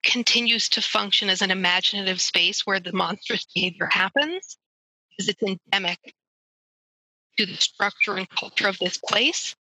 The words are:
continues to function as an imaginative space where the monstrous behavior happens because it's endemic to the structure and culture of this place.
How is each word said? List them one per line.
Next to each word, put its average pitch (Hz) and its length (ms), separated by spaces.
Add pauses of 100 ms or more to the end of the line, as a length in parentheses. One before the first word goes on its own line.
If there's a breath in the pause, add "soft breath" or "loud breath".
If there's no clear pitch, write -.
continues 233 640
to 220 120
function 202 480
as 190 120
an 196 80
imaginative 185 720
space 180 460
where 196 120
the 180 140
monstrous 185 600
behavior 180 380
happens 294 640 (520)
because 196 200
it's 196 120
endemic 190 560 (1400)
to 208 80
the 226 80
structure - 600
and 190 140
culture - 380
of 190 100
this 180 200
place. - 580 (140)